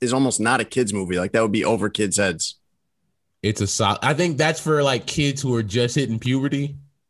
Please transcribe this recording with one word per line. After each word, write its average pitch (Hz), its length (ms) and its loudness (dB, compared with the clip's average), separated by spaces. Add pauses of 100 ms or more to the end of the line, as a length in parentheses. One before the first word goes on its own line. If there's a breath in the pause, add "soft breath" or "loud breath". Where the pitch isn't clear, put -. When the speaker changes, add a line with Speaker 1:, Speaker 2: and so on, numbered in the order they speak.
Speaker 1:
is 120 120 0
almost 131 280 2
not 120 200 2
a 110 40 -4
kids 107 280 0
movie. 90 260 -2
Like, 95 140 -2
that 113 100 4
would 107 100 2
be 101 120 0
over 107 240 2
kids' 101 280 -2
heads. 92 400 0 (880)
Speaker 2:
It's 107 160 0
a 101 80 0
sol-, 104 340 0
I 135 100 4
think 156 260 0
that's 160 220 0
for, 151 220 2
like, 135 240 0
kids 143 340 -2
who 127 140 0
are 117 80 0
just 120 320 0
hitting 117 240 -2
puberty. 139 580 -2 (340)